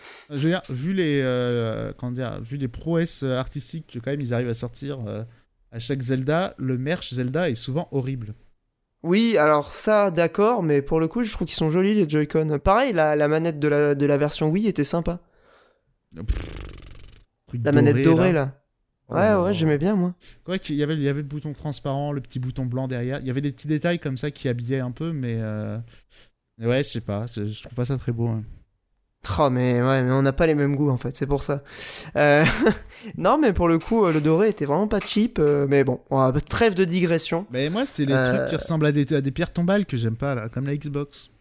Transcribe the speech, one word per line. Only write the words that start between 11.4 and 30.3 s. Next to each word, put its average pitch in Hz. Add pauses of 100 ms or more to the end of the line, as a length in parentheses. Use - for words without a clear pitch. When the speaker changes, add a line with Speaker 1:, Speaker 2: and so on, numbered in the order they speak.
Speaker 2:
qu'ils -
sont 156
jolis, 190
les 190
Joy-Con. 151
Pareil, 226
la, 156
la 151
manette 160
de 147
la, 147
de 143
la 143
version 147
Wii 196
était 180
sympa. 170 (960)
Speaker 1:
Pff, 92 (1200)
truc 123
Speaker 2:
La 143
manette 117
Speaker 1:
doré, 135
Speaker 2:
dorée, 165
Speaker 1:
là. 143
Speaker 2:
là. - (460)
Speaker 1:
Oh 117
Speaker 2:
Ouais, 156
Speaker 1:
là 208
Speaker 2:
ouais, 180
Speaker 1:
là. 208
Speaker 2:
j'aimais 160
bien, 185
moi. 180 (280)
Speaker 1:
Quoi 185
qu'il 151
y 147
avait, 151
il 147
y 139
avait 143
le 143
bouton 147
transparent, 143
le 143
petit -
bouton 127
blanc 127
derrière. 127
Il 131
y -
avait 127
des 143
petits -
détails 165
comme 131
ça 147
qui -
habillaient 120
un 123
peu, 160
mais, 127
euh, 107 (800)
mais 113
ouais, 123
je -
sais 113
pas, 104
c'est, 107
je 107
trouve -
pas 123
ça 131
très 123
beau, 117
hein. 110 (960)
Speaker 2:
Oh, 147
mais 123
ouais, 131
mais 127
on 135
n'a 135